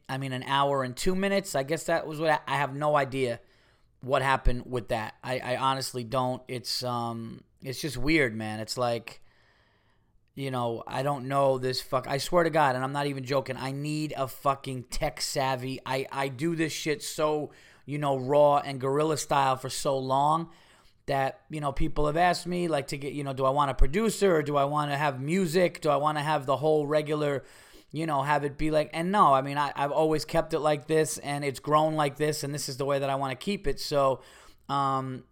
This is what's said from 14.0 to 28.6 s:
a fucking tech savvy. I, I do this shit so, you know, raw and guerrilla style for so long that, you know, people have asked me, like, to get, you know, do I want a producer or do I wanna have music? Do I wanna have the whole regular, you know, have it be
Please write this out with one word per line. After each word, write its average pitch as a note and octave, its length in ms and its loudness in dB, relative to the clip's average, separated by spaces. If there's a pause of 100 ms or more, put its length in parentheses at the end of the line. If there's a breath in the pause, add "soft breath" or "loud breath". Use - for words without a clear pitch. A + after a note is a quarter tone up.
a C3+ 100 -2
fucking C3 640 -4
tech - 300 -4
savvy. C3 680 -4
I, C3+ 240 -4
I C#3 160 -2
do D3 300 -4
this D#3 160 -2
shit D3 320 -4
so, D3+ 480 -2 (340 loud breath)
you D3 120 -6
know, C#3 180 0
raw C#3+ 420 6
and C3+ 220 -4
guerrilla C#3+ 360 2
style C#3 400 2
for B2+ 140 -8
so C#3 260 -2
long C#3 540 2 (560 soft breath)
that, C3+ 420 -2
you D3+ 120 -8
know, D3 100 -2
people D3+ 360 2
have D3 100 0
asked F3 320 2
me, F3 180 -2
like, D3 220 -2
to D3 100 -6
get, C3+ 140 -8
you C#3+ 100 -6
know, C#3 100 -6
do C3 120 -2
I C3 60 4
want C#3+ 200 2
a B2 40 -4
producer F#3+ 600 4
or D3+ 80 4
do C#3+ 140 -2
I C#3 80 4
wanna D3 340 0
have C#3+ 220 -2
music? E3+ 600 0
Do D#3 80 0
I C#3+ 80 2
wanna D3+ 260 0
have D3 240 0
the C3+ 100 2
whole D3+ 300 2
regular, D3 580 0 (500 loud breath)
you D#3+ 120 -4
know, C#3 160 0
have D3 200 2
it C#3+ 140 -4
be D3+ 140 0